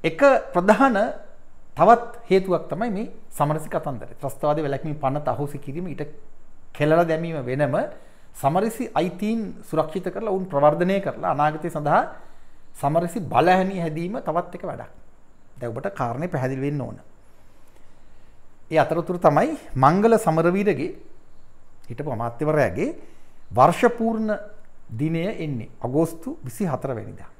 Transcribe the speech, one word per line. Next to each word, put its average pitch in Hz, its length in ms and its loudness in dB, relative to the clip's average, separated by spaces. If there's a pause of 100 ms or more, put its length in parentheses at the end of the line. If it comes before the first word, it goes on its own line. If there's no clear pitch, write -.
එක - 180 0 (300)
ප්‍රධාන 208 460 6 (760)
තවත් 220 300 8 (240)
හේතුවක් 185 400 4
තමයි 208 220 -2
මේ 196 200 -4 (180)
සමරසි 151 400 0
කතන්දරය. 139 480 -4
ත්‍රස්තවාදී 151 480 0
වැළැක්වීම 143 300 -2
පනත 143 320 0
අහෝසි 135 320 -2
කිරීම, 165 280 -6
ඊට 151 200 -6 (680)
කෙලලා 160 320 6
දැමීම 160 400 -2
වෙනම, 135 300 0 (580)
සමරසි 208 600 0
අයිතීන් 190 480 0 (220)
සුරක්ෂිත 170 500 -2
කරලා, 208 180 -4
උන් 190 140 0
ප්‍රවර්ධනය 170 560 4
කරලා, 170 320 -2
අනාගතය 151 360 0
සඳහා 156 320 2 (720)
සමරසි 170 460 0
බලහැණි 185 600 4
හැදීම 170 400 -4
තවත් 170 340 -4
එක - 80 -10
වැඩක්. 139 280 -10 (680)
දැන් 120 120 -6
ඔබට - 220 -6
කාරණේ 123 400 -2
පැහැදිලි 131 280 -2
වෙන්න 143 200 -2
ඕන. 113 160 -8 (1700)
ඒ 156 80 4
අතරතුර 170 400 0
තමයි 175 380 4 (180)
මංගල 190 420 6
සමරවීරගේ, 175 720 2 (1000)
හිටපු 143 220 -6
අමාත්‍යවරයාගේ 123 800 0 (600)
වර්ෂ 165 480 6
පූර්ණ 220 400 0 (520)
දිනය 160 340 -2 (160)
එන්නේ 143 300 -6 (120)
අගෝස්තු 160 600 -2
විසිහතර 139 480 -4
වැනිදා. 104 380 -10 (100)